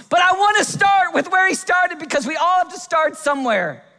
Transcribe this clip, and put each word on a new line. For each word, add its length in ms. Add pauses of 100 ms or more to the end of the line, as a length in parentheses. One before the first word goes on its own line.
But 120
I 160
wanna 260
start 500
with 160
where 180
he 60
started 460
because 260
we 100
all 220
have 160
to 60
start 380
somewhere." 640 (160)